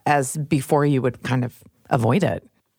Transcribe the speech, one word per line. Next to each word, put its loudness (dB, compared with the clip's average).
as 0
before, 0
you 2
would -4
kind -2
of -12
avoid 2
it. -4